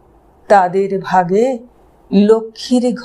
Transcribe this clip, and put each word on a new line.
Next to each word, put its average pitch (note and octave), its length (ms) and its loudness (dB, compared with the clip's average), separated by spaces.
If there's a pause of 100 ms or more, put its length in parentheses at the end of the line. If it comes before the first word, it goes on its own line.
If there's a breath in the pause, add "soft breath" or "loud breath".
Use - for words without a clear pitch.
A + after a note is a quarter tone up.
(480)
তাদের F#3+ 560 0
ভাগে G3 560 0 (520)
লক্ষ্মীর A3+ 920 0